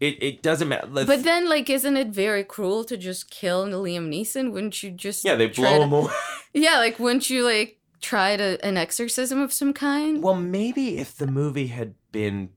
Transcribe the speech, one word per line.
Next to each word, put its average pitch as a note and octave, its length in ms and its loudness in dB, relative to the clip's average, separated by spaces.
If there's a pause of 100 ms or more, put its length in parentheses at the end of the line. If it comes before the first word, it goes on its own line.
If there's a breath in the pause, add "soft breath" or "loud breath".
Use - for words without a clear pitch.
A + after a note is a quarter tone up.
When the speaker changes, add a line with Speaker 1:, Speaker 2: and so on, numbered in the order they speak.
Speaker 1:
It, C#3+ 220 -2
it C3+ 200 -4
doesn't D#3+ 260 0
ma-, C#3 220 -2
let's C3+ 160 0
Speaker 2:
But C4+ 160 4
then, E4+ 260 2
like, D4+ 220 2
isn't C4+ 260 2
it C4 120 0
very G3 360 0
cruel G#3 400 -2
to A3+ 120 -8
just F#3 340 -10
kill F#3 360 -2
Liam F3+ 440 -4
Neeson? A3 420 -4
Wouldn't G3 300 -6
you G3 80 -10
just F3+ 340 -8
Speaker 1:
Yeah, F3 120 2
they A2+ 120 4
Speaker 2:
try B2+ 220 2
Speaker 1:
blow D3 80 8
Speaker 2:
to D3 60 6
Speaker 1:
him C#3+ 80 2
away. D3 200 2 (200)
<laughs> - 200 -16
Speaker 2:
Yeah, D#4 240 4
like, A3+ 220 2
wouldn't B3 320 0
you, B3+ 140 2
like, A3 340 0 (240)
try G3+ 340 2
to, G3 260 0
an G3 140 0
exorcism A#3+ 640 -2
of C#4 100 0
some C#4 220 0
kind? D4 500 0
Speaker 1:
Well, F#3 140 4
maybe G3+ 640 -2
if - 180 -10
the D3 100 -2
movie C#3 420 -2
had A#2 260 -8 (180)
been G2+ 440 -2